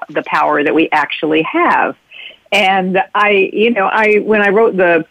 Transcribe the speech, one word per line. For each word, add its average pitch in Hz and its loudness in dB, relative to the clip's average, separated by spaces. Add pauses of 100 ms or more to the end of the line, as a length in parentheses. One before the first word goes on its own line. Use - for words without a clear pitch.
the 151 -6
power 151 -2
that 147 0
we 160 2
actually 151 -2
have. 240 -2 (560)
And 190 0 (100)
I, 208 2
you 233 0
know, 196 -2
I, 214 2
when 208 0
I 202 2
wrote 202 2
the 170 2